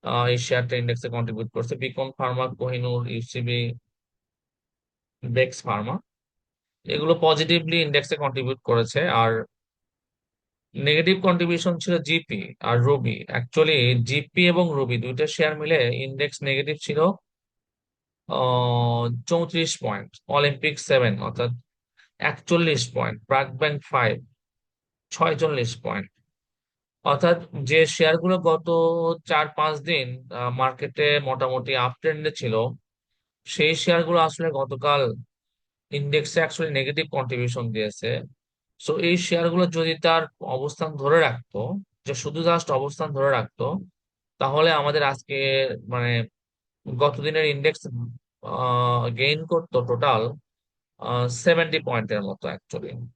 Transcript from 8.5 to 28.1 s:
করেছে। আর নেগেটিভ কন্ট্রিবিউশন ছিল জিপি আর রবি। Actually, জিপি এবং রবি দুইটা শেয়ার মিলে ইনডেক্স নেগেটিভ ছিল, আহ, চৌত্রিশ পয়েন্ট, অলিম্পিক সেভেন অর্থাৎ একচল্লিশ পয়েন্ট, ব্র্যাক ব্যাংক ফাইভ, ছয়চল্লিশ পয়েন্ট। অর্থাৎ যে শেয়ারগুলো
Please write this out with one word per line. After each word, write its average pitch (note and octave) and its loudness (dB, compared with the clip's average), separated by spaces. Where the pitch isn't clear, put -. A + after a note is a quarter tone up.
করেছে। A#2+ 2
আর A2+ 2
নেগেটিভ D#3+ 2
কন্ট্রিবিউশন F3 2
ছিল F3 0
জিপি D3+ -2
আর A#2+ 2
রবি। B2 2
Actually, B2 2
জিপি C#3+ 2
এবং F3 4
রবি B2+ 0
দুইটা B2+ -2
শেয়ার D#3 0
মিলে D3 2
ইনডেক্স C3+ -6
নেগেটিভ C#3 -2
ছিল, D#3 2
আহ, A#2+ 0
চৌত্রিশ E3 -2
পয়েন্ট, G2+ -8
অলিম্পিক C#3+ 0
সেভেন B2 2
অর্থাৎ A#2+ -4
একচল্লিশ D#3+ 0
পয়েন্ট, A#2 -4
ব্র্যাক C3+ 0
ব্যাংক D3 -2
ফাইভ, A#2 0
ছয়চল্লিশ D3 -2
পয়েন্ট। G2+ -6
অর্থাৎ E3+ 2
যে D#3 6
শেয়ারগুলো E3 2